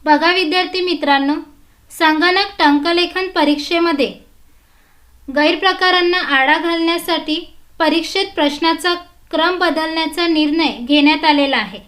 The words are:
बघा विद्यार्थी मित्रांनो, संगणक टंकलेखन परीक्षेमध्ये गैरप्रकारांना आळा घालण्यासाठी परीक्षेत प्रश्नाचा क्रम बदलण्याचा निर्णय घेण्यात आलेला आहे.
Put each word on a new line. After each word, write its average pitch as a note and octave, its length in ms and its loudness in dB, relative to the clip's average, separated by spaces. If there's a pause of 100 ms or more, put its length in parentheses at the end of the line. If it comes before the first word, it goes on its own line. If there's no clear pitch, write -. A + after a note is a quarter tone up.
बघा D4+ 260 4
विद्यार्थी F4+ 500 -2
मित्रांनो, C#4+ 520 0 (560)
संगणक E4+ 560 0 (140)
टंकलेखन E4+ 680 0
परीक्षेमध्ये D#4 840 0 (1200)
गैरप्रकारांना F4+ 840 2
आळा C#4+ 380 2
घालण्यासाठी E4 960 -2 (260)
परीक्षेत E4 460 0 (100)
प्रश्नाचा D#4+ 580 0 (380)
क्रम E4+ 280 0
बदलण्याचा D#4+ 680 -2
निर्णय D4+ 520 0
घेण्यात D4 460 2
आलेला C#4 320 2
आहे. G3+ 300 -8